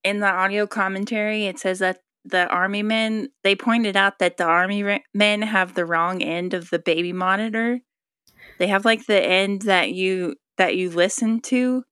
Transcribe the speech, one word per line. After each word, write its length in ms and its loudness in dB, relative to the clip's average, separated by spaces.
In 160 0
the 80 2
audio 400 0
commentary, 800 -4
it 120 -8
says 200 -4
that 200 0
the 220 0
army 360 0
men, 460 -2
they 120 4
pointed 420 0
out 220 0
that 180 0
the 80 -2
army 380 2
re-, 200 -2
men 280 2
have 320 -2
the 120 -2
wrong 360 0
end 320 -4
of 160 -8
the 100 0
baby 340 -2
monitor. 680 -2
They 80 2
have, 180 2
like, 220 2
the 140 6
end 420 2
that 300 2
you, 420 -2
that 180 2
you 140 -2
listen 520 0
to 500 -2